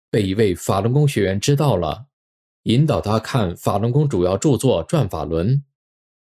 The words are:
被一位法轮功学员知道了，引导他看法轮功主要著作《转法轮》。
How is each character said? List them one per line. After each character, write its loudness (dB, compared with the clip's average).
被 0
一 -2
位 2
法 -2
轮 0
功 4
学 0
员 0
知 0
道 2
了， -4
引 2
导 0
他 -2
看 -2
法 -2
轮 -2
功 2
主 0
要 4
著 2
作 0
《转 0
法 -6
轮》。 0